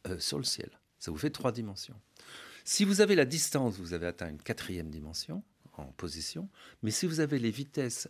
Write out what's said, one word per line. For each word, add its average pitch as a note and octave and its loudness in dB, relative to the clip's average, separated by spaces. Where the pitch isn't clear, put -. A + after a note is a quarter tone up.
euh, F#2 -4
sur - -2
le - -4
ciel. - -2
Ça - -6
vous D#2 -4
fait D3 0
trois C3 0
dimensions. A2 -8
Si - 4
vous G3 6
avez G#3 8
la D3 10
distance, C3 2
vous F2 -6
avez E2+ -2
atteint E2+ -4
une D2+ -10
quatrième F2+ -4
dimension D#2+ -8
en D2 -10
position. E2 -8
Mais A2 2
si - 0
vous D#3+ 2
avez C#3+ 4
les A#2 4
vitesses C3 -2